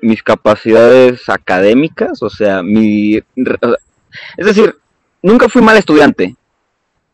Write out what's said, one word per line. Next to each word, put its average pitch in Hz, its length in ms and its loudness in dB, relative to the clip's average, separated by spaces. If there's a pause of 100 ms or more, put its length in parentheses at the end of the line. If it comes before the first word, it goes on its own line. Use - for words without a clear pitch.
mis 110 200 -2
capacidades 117 1040 2
académicas, 117 960 -2
o 113 60 -6
sea, 98 340 -4
mi, 104 580 -2 (160)
re-, - 260 -6
o 120 60 -2
sea, 117 80 -2 (600)
es 175 100 -6
decir, 208 300 0 (460)
nunca 240 260 2
fui 240 140 0
mal 220 160 4
estudiante, 143 580 0 (760)